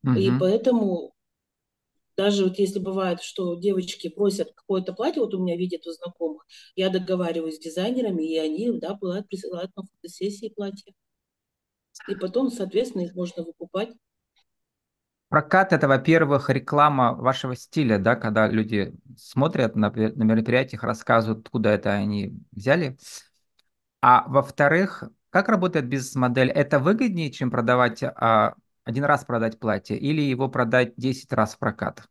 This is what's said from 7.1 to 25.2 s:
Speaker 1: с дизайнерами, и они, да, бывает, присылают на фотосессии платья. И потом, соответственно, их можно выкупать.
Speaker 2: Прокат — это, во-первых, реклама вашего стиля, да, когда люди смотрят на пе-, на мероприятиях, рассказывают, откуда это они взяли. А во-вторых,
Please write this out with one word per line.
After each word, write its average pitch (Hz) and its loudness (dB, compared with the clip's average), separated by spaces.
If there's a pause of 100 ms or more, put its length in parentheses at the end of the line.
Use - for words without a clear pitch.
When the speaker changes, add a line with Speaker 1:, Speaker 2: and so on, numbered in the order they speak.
Speaker 1:
с - -20
дизайнерами, 190 -4
и 160 -2
они, 160 -2
да, 190 -8
бывает, 196 -6
присылают 185 -10
на 190 -14
фотосессии 202 -10
платья. 196 -12 (1160)
И 196 -4
потом, 214 -2
соответственно, 196 -4
их 175 -8
можно 175 -8
выкупать. 196 -10 (1400)
Speaker 2:
Прокат — 185 4
это, 147 2
во-первых, 139 4
реклама 135 4
вашего 127 -2
стиля, 117 0
да, 110 2
когда 110 2
люди 110 -2 (240)
смотрят 135 0
на 107 2
пе-, 110 0
на 113 -2
мероприятиях, 117 0
рассказывают, 113 0
откуда 110 0
это 104 0
они 101 -4 (180)
взяли. 135 -2 (1040)
А 123 8
во-вторых, 147 2 (260)